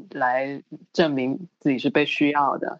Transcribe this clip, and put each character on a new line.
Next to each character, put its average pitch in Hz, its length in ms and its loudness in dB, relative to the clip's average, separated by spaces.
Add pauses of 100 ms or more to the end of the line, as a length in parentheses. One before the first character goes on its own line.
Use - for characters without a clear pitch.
(120)
来 135 500 -2 (300)
证 160 200 2
明 135 360 -2 (120)
自 151 100 0
己 135 80 2
是 139 120 -2
被 147 160 4
需 143 260 2
要 143 260 2
的， - 220 -6